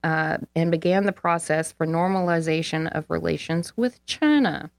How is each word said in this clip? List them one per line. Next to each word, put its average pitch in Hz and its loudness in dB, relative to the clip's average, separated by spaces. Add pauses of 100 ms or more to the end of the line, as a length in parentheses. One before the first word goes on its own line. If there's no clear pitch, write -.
uh, 160 0 (180)
and 165 2
began 180 2
the 196 2
process 165 -2
for - -2
normalization 165 0
of 151 -4
relations 165 -2
with 247 -4
China. 294 2